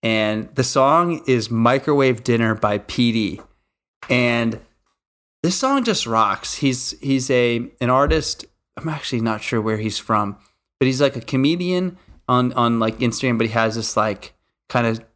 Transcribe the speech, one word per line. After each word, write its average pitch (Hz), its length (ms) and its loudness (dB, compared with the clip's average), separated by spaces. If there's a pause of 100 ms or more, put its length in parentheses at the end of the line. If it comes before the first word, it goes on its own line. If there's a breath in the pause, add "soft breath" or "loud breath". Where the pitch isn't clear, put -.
and 110 540 -2
the 131 80 0
song 151 640 2
is 117 240 0
Microwave 127 720 2
Dinner 113 320 2
by 104 220 0
Petey, 110 640 -2 (680)
and 117 500 0 (840)
this 180 140 0
song 269 260 0
just 220 240 -2
rocks. 110 480 0
He's, 131 440 -2
he's 131 300 -2
a, 120 400 2 (120)
an 123 80 4
artist. 139 560 2 (320)
I'm 156 120 -8
actually 143 320 -4
not 110 200 -2
sure 117 200 -2
where 110 160 -2
he's 107 220 -4
from, 104 380 -2 (420 soft breath)
but 131 60 4
he's, 131 160 0
like, 139 160 2
a 117 40 -8
comedian 175 760 -2 (320 soft breath)
on, 123 240 2
on, 117 260 0
like, 110 200 -2
Instagram, 120 380 -2
but 113 100 0
he 107 60 -6
has 113 220 0
this, 113 220 -4
like, 107 360 -4 (360)
kind 120 180 0
of 113 160 -4 (120)